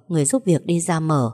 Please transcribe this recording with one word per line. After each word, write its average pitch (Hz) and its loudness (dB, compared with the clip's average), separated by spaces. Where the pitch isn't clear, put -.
người 160 0
giúp 247 0
việc 170 2
đi 170 0
ra 165 -2
mở. 147 0